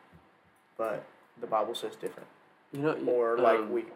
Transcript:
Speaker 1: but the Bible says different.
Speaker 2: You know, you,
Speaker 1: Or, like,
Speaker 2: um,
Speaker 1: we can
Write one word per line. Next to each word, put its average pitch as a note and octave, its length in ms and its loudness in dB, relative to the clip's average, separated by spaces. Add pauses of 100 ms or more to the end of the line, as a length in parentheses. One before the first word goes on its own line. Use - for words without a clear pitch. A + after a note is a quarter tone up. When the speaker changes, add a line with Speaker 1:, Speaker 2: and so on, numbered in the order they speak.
(800)
Speaker 1:
but A2 260 -4 (360)
the A#2 80 -10
Bible A2 280 0
says G#2+ 200 -8
different. - 320 -10 (440)
Speaker 2:
You C#3+ 100 -8
know, D3+ 140 0
you, C3 140 -2
Speaker 1:
Or, A#2+ 280 2
like, A2+ 220 6
Speaker 2:
um, G#2+ 120 -4
Speaker 1:
we A#2 120 0
can - 120 -14